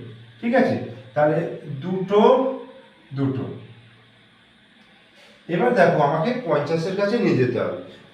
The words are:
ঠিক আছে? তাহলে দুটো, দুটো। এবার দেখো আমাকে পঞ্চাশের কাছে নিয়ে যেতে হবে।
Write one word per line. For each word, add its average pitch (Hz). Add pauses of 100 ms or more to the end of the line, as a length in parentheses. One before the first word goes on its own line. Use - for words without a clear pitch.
(380)
ঠিক 233
আছে? - (360)
তাহলে 156 (420)
দুটো, 190 (920)
দুটো। 135 (2000)
এবার 170
দেখো 165
আমাকে 160 (140)
পঞ্চাশের 165
কাছে 202
নিয়ে 147
যেতে 113
হবে। 87 (360)